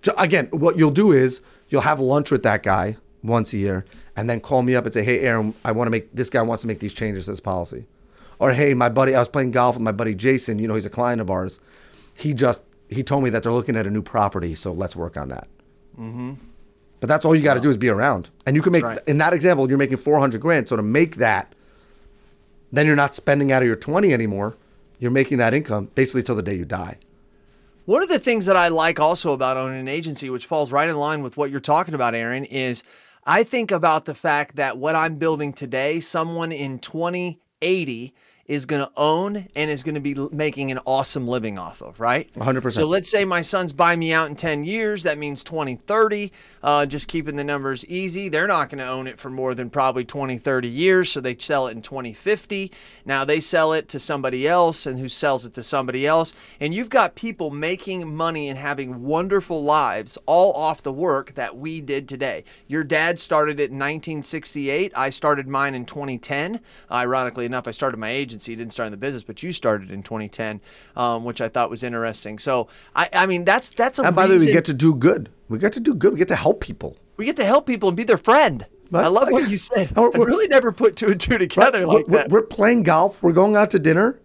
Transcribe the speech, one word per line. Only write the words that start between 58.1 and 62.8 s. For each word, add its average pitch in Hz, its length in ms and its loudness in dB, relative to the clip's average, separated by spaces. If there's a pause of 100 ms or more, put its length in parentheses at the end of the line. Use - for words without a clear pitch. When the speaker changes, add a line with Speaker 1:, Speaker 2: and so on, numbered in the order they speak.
Speaker 2:
money 160 320 -4
and 135 100 -8
having 135 460 -8
wonderful 175 580 -2
lives 131 600 0
all 175 300 4
off 156 280 -2
the 139 100 -6
work 135 420 -2
that 117 240 -8
we 160 240 -10
did 139 260 -6
today. 127 360 -6 (240)
Your 156 140 -4